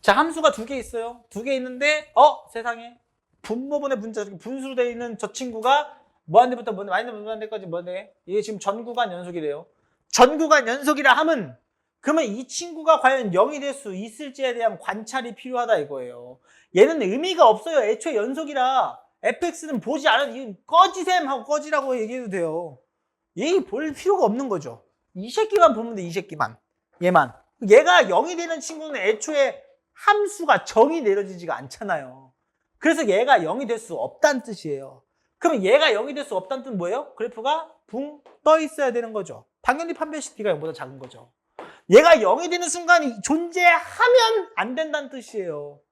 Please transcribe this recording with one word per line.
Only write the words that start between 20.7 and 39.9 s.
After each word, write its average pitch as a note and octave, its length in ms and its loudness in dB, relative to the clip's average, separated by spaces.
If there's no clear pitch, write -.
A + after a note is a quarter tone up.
하고 B3+ 160 -4
꺼지라고 D4 560 -2
얘기해도 A#3 300 -8
돼요. E3 480 -6
얘 D#4+ 260 2
볼 D4 280 -6
필요가 F#4 320 0
없는 A#3+ 240 0
거죠. C#3+ 360 -8
이 G3+ 160 -12
새끼만 G4+ 440 4
보면 A3+ 200 -8
돼, F#3+ 80 -8
이 E3+ 80 -8
새끼만. D3+ 460 -6
얘만. E3+ 320 4
얘가 D4+ 360 8
영이 A#3 320 0
되는 E4 240 -6
친구는 D#4 400 -10
애초에 A3+ 600 0
함수가 F#4 720 0
정이 D4 380 4
내려지지가 F#3 540 -2
않잖아요. C3+ 760 -10
그래서 D#4 300 0
얘가 A#3 320 4
영이 G3 260 -4
될 A3+ 120 -4
수 F3 180 -12
없다는 A#3+ 460 0
뜻이에요. C#3 600 -12
그럼 D4+ 240 0
얘가 B3 300 4
영이 B3 220 -4
될 C#4 100 -8
수 A3 120 -10
없다는 B3 280 -8
뜻은 A#3+ 140 -8
뭐예요? G#3 360 -6
그래프가 C4 560 -6
붕 C#4+ 360 -12
떠 D#4 160 6
있어야 D4 320 -2
되는 A3+ 220 -6
거죠. G3 320 -10
당연히 E4 320 -2